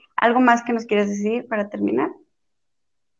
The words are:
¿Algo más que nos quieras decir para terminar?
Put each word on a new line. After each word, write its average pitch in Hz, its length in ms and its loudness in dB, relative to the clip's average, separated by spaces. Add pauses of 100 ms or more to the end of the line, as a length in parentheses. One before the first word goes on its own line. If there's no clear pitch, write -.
(160)
¿Algo 240 240 2
más 240 220 4
que 240 100 -4
nos 226 140 -4
quieras 208 220 0
decir 208 400 -4
para 208 200 -4
terminar? 208 420 -2 (1080)